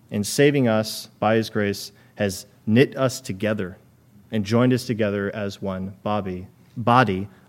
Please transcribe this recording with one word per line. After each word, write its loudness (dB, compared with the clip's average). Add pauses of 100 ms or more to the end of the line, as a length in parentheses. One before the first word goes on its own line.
(120)
in -2
saving 4
us 0 (120)
by 4
his 0
grace, -4 (240)
has -4 (220)
knit 4
us -2
together -6 (540)
and -2
joined 2
us -2
together -2
as -8
one -6 (100)
body, -4 (280)
body 2 (220)